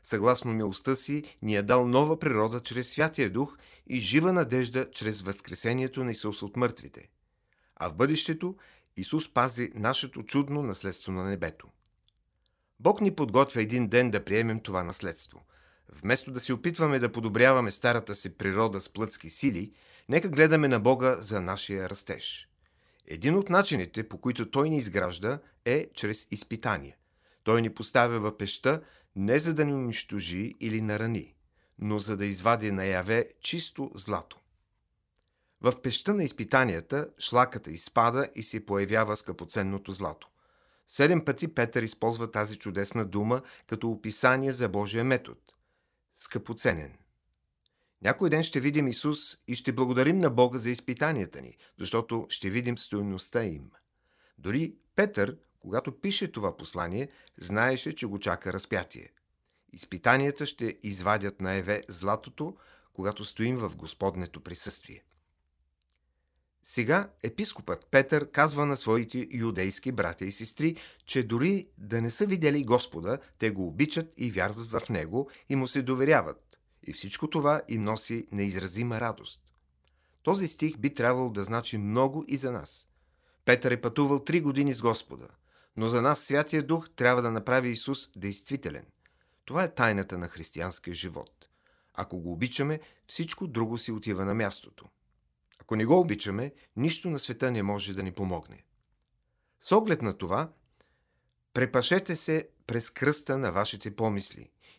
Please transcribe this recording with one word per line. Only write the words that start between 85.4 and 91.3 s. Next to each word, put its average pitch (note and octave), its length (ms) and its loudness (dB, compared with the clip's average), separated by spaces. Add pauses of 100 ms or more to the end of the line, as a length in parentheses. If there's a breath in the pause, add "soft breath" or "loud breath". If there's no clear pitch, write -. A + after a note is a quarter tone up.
но A2+ 100 0
за A#2+ 140 2
нас C#3+ 180 4
Святия D3 440 2
Дух D#3+ 260 -2
трябва B2 320 2
да A#2 100 0
направи B2 380 2
Исус A#2+ 460 -4
действителен. G2 720 -8 (600)
Това E3 180 0
е E3 100 -2
тайната G2+ 440 2
на F2 100 -6
християнския E2+ 680 -8
живот. D#2+ 540 -10 (460)